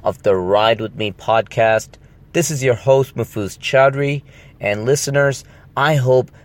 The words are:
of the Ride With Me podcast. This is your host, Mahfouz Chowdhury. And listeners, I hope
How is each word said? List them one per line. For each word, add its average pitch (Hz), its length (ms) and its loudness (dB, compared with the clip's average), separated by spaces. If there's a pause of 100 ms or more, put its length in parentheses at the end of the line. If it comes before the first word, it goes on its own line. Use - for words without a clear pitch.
of 101 200 -4
the 101 120 2
Ride 104 460 2
With 110 140 -10
Me 104 180 -6
podcast. 113 760 0 (420)
This 165 180 -2
is 139 100 -6
your 127 120 2
host, 135 420 0
Mahfouz 110 420 -8
Chowdhury. 139 640 0 (360)
And 104 240 -4
listeners, 139 600 0 (320)
I 147 180 2
hope 127 340 2 (140)